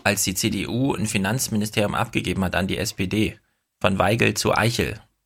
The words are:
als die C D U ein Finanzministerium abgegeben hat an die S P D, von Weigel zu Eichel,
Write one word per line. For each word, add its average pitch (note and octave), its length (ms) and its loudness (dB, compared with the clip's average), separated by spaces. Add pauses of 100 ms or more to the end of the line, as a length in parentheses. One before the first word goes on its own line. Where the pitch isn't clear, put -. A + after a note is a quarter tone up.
als G#2 220 0
die F#2+ 100 -2
C G#2+ 160 0
D G2 160 -4
U B2 280 0
ein - 120 -2
Finanzministerium G#2 880 0
abgegeben F#2 480 -2
hat F2+ 140 0
an F#2 100 0
die F#2 120 -2
S - 160 -4
P F#2+ 120 -2
D, G2+ 320 0 (420)
von F#2+ 180 2
Weigel G#2+ 360 4
zu - 180 0
Eichel, G#2 460 0 (280)